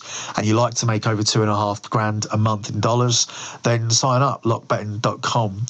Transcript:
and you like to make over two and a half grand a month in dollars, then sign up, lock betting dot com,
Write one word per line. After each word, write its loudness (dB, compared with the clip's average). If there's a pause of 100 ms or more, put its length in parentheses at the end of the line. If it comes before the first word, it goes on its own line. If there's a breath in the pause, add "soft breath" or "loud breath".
(380 loud breath)
and 0
you 4
like 2
to -2
make 0
over 0
two 2
and 2
a 2
half 0
grand 0
a 0
month 0
in -4
dollars, 2 (360 loud breath)
then 2
sign 2
up, 0
lock -2
betting -2
dot -2
com, -2